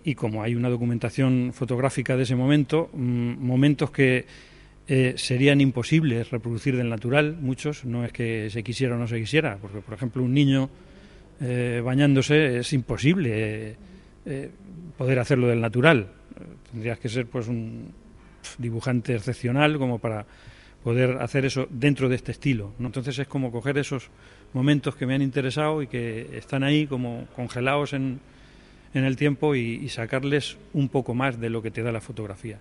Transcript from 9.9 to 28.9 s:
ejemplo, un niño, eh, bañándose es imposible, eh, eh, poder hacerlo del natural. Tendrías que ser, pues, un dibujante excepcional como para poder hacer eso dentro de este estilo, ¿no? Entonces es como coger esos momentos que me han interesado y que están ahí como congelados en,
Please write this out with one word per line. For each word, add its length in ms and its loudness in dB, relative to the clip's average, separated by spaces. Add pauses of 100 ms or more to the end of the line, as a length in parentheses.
ejemplo, 300 -4
un 100 2
niño, 360 4 (720)
eh, 420 -2
bañándose 760 4
es 140 -4
imposible, 600 2
eh, 420 -4 (500)
eh, 240 -8 (480)
poder 220 2
hacerlo 280 4
del 140 4
natural. 460 4 (640)
Tendrías 280 -8
que 100 -6
ser, 160 -2
pues, 220 -6
un 460 -8 (640)
dibujante 560 -2
excepcional 640 0
como 220 -2
para 260 -4 (560)
poder 400 2
hacer 240 0
eso 240 0
dentro 380 2
de 80 2
este 160 -6
estilo, 480 -2
¿no? 80 -4
Entonces 320 -6
es 80 -4
como 240 -4
coger 260 -2
esos 320 -4 (440)
momentos 420 2
que 100 -4
me 80 0
han 80 2
interesado 600 0
y 60 -6
que 500 -6
están 260 -2
ahí 240 4
como 480 -4
congelados 560 -2
en, 300 -4 (720)